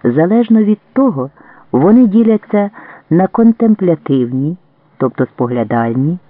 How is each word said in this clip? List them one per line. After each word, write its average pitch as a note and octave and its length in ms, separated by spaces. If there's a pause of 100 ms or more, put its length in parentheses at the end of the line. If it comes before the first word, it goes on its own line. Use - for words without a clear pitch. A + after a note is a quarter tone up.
Залежно A3 580
від G#3 160 (140)
того, D3+ 380 (420)
вони G#3+ 340
діляться G#3 640 (400)
на F3+ 160
контемплятивні, E3+ 1300 (420)
тобто C3 280
споглядальні, A#2+ 920 (120)